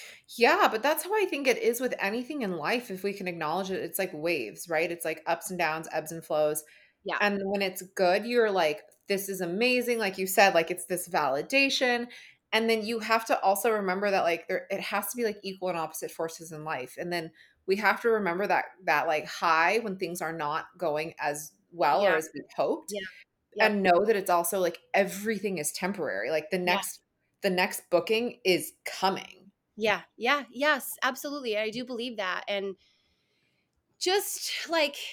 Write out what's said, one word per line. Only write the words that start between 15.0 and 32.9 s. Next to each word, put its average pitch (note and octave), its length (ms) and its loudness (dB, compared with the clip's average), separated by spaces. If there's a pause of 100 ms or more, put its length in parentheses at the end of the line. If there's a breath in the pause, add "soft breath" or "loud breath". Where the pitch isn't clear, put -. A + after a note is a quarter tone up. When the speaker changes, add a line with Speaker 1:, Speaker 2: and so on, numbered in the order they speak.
Speaker 1:
to B3 60 -8
be, A#3+ 60 -2
like, G#3 200 -2
equal F#3+ 260 -6
and E3+ 80 -2
opposite D#3+ 320 -6
forces E3 420 -8
in D#3 120 -10
life. C#3 340 -6
And F3 160 -6
then E3 180 -4 (360 soft breath)
we F#3+ 80 2
have G#3 260 2
to A#3 80 2
remember G3 380 2
that, F3+ 180 2 (200)
that, D3+ 200 4
like, D#3 220 0
high E3+ 520 2
when G#3 180 -4
things F3 220 -6
are D#3+ 140 -4
not D#3 320 -4 (100)
going D#3+ 440 -2
as D3+ 320 -4 (200)
well E3+ 300 4
or G3+ 80 6
Speaker 2:
Yeah. F3+ 80 6
Speaker 1:
as D#3 160 -4
we C#3+ 80 -10 (140)
hoped, G#3 360 -2
Speaker 2:
Yeah. G3+ 100 -8 (540 loud breath)
Yep. G#3+ 160 4
Speaker 1:
and G3+ 120 0
know F3+ 200 6
that G#3+ 120 4
it's F#3+ 160 0
also, F3 280 2
like, F3 200 0 (160)
everything G3 640 0
is D3+ 120 -4
temporary. C3+ 600 -4
Like, D#3 180 0
the F#3+ 80 0
Speaker 2:
Yeah. F3+ 60 -2
Speaker 1:
next, F3+ 380 0 (420)
the G3 80 2
next - 400 0
booking A3 520 2
is F3+ 300 2 (100)
coming. - 680 -4 (240)
Speaker 2:
Yeah. G#3 260 0 (160)
Yeah. C4 340 0
Yes, C#4 520 0
absolutely. C4 520 -4
I G#3+ 140 -2
do A#3+ 160 -6
believe A#3+ 320 -6
that. F#3 300 -4
And G3 280 -4 (1200)